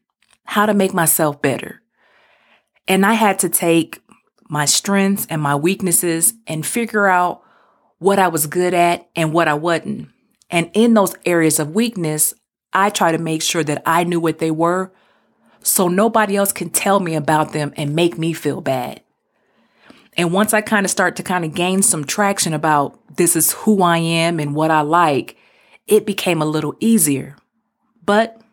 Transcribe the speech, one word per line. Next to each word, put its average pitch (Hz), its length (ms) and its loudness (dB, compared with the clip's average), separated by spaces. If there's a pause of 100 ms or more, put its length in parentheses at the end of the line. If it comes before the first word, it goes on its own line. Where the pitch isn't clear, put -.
(440)
how 214 220 0
to 214 80 2
make 190 180 2
myself 160 480 0
better. - 400 -4 (1040)
And 190 200 2
I 220 80 4
had 214 240 2
to 185 100 -2
take 165 540 0 (480)
my 151 160 -2
strengths 196 640 0
and 156 100 -4
my 143 140 0
weaknesses 170 800 -2 (120)
and 160 200 -8
figure 220 400 -2
out 180 360 0 (560)
what 196 200 2
I 190 100 4
was 156 180 -2
good 180 280 0
at 170 420 0
and 160 160 0
what 165 160 2
I 151 60 2
wasn't. 151 560 -4 (400)
And 170 240 -2
in 233 180 4
those 196 320 2
areas 165 340 2
of 156 160 -4
weakness, 180 600 -2 (380)
I 196 180 2
try 185 220 2
to 165 60 -2
make 160 220 -4
sure 165 240 -2
that 147 220 -4
I 170 180 2
knew 170 160 -2
what 160 180 -2
they 160 120 -2
were 175 420 -2 (680)
so - 260 0
nobody 208 480 0
else 202 160 0
can 175 160 -10
tell 196 320 0
me 165 140 -4
about 151 380 0
them 147 240 -6
and 147 200 -4
make 175 220 0
me 165 160 -4
feel - 260 -4
bad. 135 400 -6 (1160)
And 170 160 0
once 208 200 2
I 214 80 2
kinda 208 280 0
start 180 280 0
to 185 60 -8
kinda 180 260 -4
gain 175 340 -2
some 160 220 0
traction 196 480 -2
about 151 480 0 (160)
this 170 180 2
is 156 180 0
who 208 300 2
I 170 140 4
am 165 420 0
and 147 160 -4
what 156 160 0
I 156 120 4
like, 151 540 0 (500)
it 208 200 2
became 175 360 -2
a 151 40 0
little 151 340 -2
easier. 147 560 0 (680)
But 220 360 0 (120)